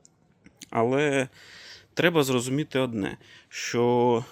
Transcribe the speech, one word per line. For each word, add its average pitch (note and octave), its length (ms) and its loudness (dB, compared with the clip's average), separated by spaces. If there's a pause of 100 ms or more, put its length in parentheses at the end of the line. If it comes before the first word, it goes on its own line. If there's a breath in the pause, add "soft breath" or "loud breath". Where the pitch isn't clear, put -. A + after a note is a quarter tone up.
(680)
Але C3+ 580 0 (640 loud breath)
треба E3 300 2
зрозуміти C3 560 -2
одне, A2+ 380 -2 (320 loud breath)
що A#2+ 840 2